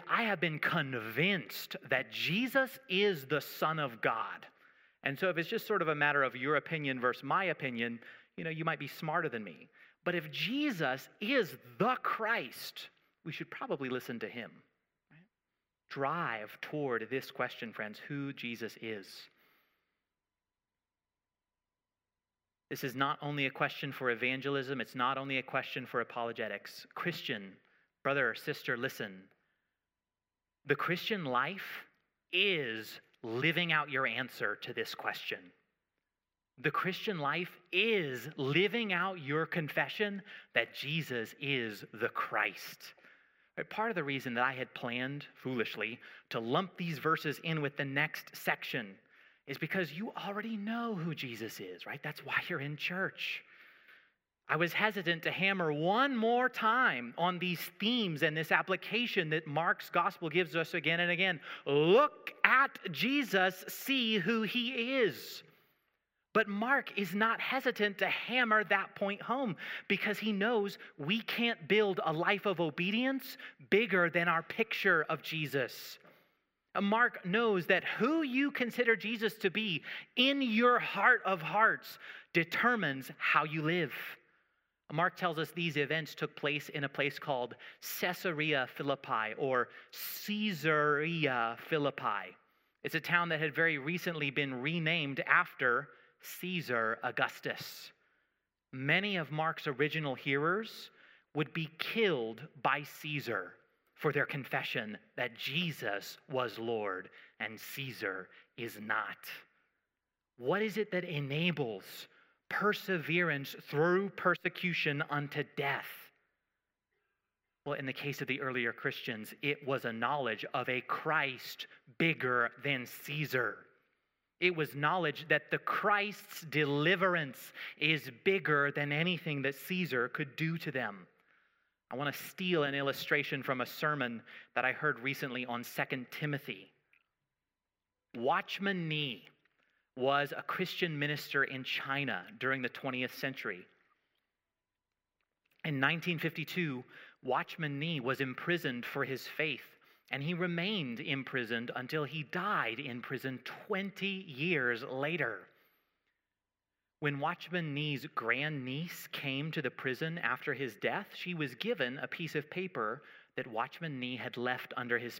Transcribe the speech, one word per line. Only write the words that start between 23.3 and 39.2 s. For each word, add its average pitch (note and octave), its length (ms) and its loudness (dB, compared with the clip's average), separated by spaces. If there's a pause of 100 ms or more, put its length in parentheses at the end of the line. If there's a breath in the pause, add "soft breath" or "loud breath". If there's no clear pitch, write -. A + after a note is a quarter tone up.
a C3 60 0
question C#3+ 420 -2
for B2+ 160 0
evangelism, C3 720 0
it's - 140 -8
not C3 220 2
only C3+ 200 -2
a B2+ 60 0
question C3 420 -4
for A#2+ 160 -2
apologetics. A2+ 840 -6 (100)
Christian, A2 600 -6 (480 soft breath)
brother C3+ 280 2
or G#2+ 40 -2
sister, - 400 -4
listen. A2 540 -6 (1400)
The C#3+ 100 4
Christian F3 480 -2
life C#3 600 -2 (480)
is D3 640 2 (240)
living D3+ 500 0
out D3+ 160 2
your C3 160 2
answer A#2 520 -2
to - 160 -8
this A2+ 200 -4
question. G2 580 -6 (1080)
The D3 120 0
Christian F#3 480 -2
life D3+ 400 -2 (120)
is E3 680 2
living F#3 560 2
out F#3 260 0
your D3+ 260 0